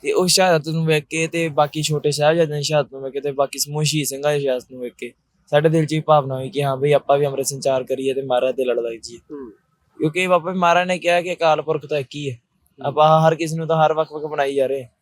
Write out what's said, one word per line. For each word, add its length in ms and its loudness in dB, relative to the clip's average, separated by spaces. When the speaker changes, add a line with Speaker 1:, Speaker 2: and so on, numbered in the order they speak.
Speaker 1:
ਤੇ 60 0
ਉਹ 160 2
ਸ਼ਹਾਦਤ 400 4
ਨੂੰ 180 -2
ਵੇਖ 200 2
ਕੇ 220 -4
ਤੇ 220 -4
ਬਾਕੀ 320 0
ਛੋਟੇ 300 -2
ਸਾਹਿਬਜ਼ਾਦਿਆਂ 460 2
ਦੀ 60 -6
ਸ਼ਹਾਦਤ 280 -2
ਨੂੰ 100 -14
ਵੇਖ 120 -10
ਕੇ 80 -6
ਤੇ 100 -4
ਬਾਕੀ 280 -4
ਸਮੂਹ 240 -4
ਸ਼ਹੀਦ 240 0
ਸਿੰਘਾਂ 260 -2
ਦੀ 60 0
ਸ਼ਹਾਦਤ 320 -2
ਨੂੰ 100 -14
ਵੇਖ 160 -10
ਕੇ 160 -12
ਸਾਡੇ 220 4
ਦਿਲ 160 2
'ਚ 80 -4
ਵੀ 60 0
ਭਾਵਨਾ 360 2
ਹੋਈ 140 -8
ਕਿ 140 -4
ਹਾਂ 140 -2
ਬਈ 140 2
ਆਪਾਂ 260 4
ਵੀ 80 2
ਅੰਮ੍ਰਿਤ 200 -4
ਸੰਚਾਰ 380 -2
ਕਰੀਏ 300 -4
ਤੇ 80 -4
ਮਹਾਰਾਜ 340 0
ਦੇ 100 -2
ਲੜ 140 0
ਲੱਗ 120 -4
ਜਾਈਏ। 260 -14
Speaker 2:
ਹੂੰ। 340 -16
Speaker 1:
ਕਿਉਂਕਿ 300 -2
ਬਾਬਾ 240 2
ਜੀ 80 -4
ਮਹਾਰਾਜ 280 4
ਨੇ 120 -2
ਕਿਹਾ 220 2
ਕਿ 120 -6
ਅਕਾਲ 280 2
ਪੁਰਖ 240 -4
ਤਾਂ 120 -4
ਇੱਕ 180 -4
ਹੀ 160 -8
ਹੈ। 40 -10
Speaker 2:
ਹੂੰ। 520 -14
Speaker 1:
ਆਪਾਂ 400 6
ਹਰ 80 4
ਕਿਸੇ 200 -4
ਨੂੰ 120 -6
ਤਾਂ 180 4
ਹਰ 80 2
ਵੱਖ-ਵੱਖ 300 -4
ਬਣਾਈ 320 -2
ਜਾ 100 2
ਰਹੇ 180 -4
ਹਾਂ। 60 -18